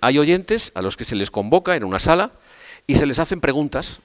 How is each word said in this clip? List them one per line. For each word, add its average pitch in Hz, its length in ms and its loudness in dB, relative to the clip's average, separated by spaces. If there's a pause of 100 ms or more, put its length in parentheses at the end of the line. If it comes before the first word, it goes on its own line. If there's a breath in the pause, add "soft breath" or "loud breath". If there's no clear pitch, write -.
hay 131 160 4
oyentes 180 560 0
a 92 80 -6
los 92 160 -4
que - 80 -10
se 117 100 -6
les 101 140 -2
convoca 165 460 0
en 123 80 -4
una 95 160 -2
sala 180 320 2 (580 loud breath)
y 139 60 4
se 151 100 4
les 135 140 -2
hacen 165 200 -2
preguntas 139 640 -2